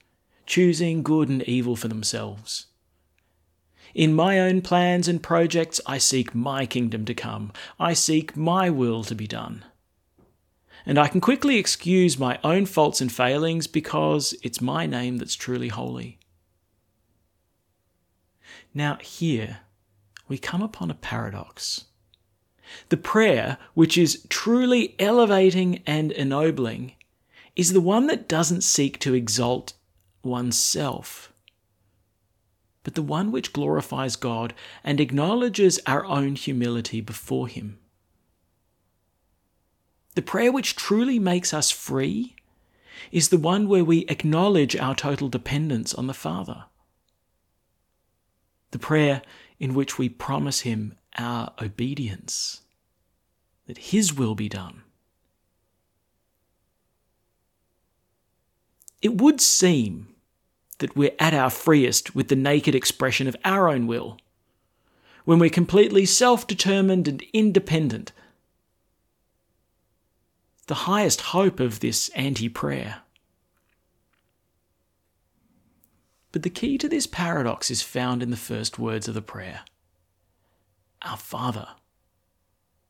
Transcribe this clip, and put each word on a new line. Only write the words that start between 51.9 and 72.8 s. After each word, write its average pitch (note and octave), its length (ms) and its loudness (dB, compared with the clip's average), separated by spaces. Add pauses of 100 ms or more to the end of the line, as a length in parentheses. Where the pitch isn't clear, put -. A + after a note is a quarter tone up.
that - 120 -16
his F#3 360 0
will A#2+ 220 -2
be G#2 140 -6
done. F#2+ 340 -12 (4000)
It G#3+ 200 0
would D4 180 6
seem A2 680 2 (720)
that C#3 180 -4
we're C#3+ 200 2
at D#3+ 160 2
our C3 180 2
freest - 640 2
with C3 140 -2
the C#3 80 4
naked C#3 400 2
expression C3 520 0
of B2+ 180 -4
our F#3+ 240 4
own B2+ 180 0
will, A#2 320 -6 (1040)
when E3 160 6
we're E3+ 100 6
completely G3 560 4
self-determined G3 1000 2
and C#3 140 -4 (100)
independent, E3 800 2 (2500)
the - 240 -6
highest G3 320 2
hope F#3 400 0
of A#2 180 -2
this A#2 300 -2
anti-prayer. B2 920 -6 (3250)